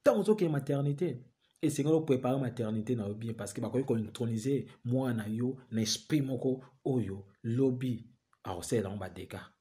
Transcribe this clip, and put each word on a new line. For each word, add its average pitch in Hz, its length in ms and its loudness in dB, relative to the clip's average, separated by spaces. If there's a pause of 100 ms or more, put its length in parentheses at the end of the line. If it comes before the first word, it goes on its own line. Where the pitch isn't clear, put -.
ntango 233 180 6
ozokende 196 320 4
maternité, 143 720 0 (380)
esengeli 147 340 2
oprépare 135 440 2
maternité 113 560 -2
na 101 120 -4
yo 104 60 -4
bien, 113 200 -6
parce 104 200 -8
que 123 80 -4
bakoki 123 240 0
kointroniser 117 800 0 (180)
mwana 120 400 0
na 101 40 -6
yo 123 300 -2 (140)
na 110 100 0
esprit 139 400 0
moko 131 400 -2 (240)
oyo 101 400 -2 (180)
lobi 127 640 0 (380)
akosalela 95 460 -2
yango 101 100 -6
badega. 90 600 -10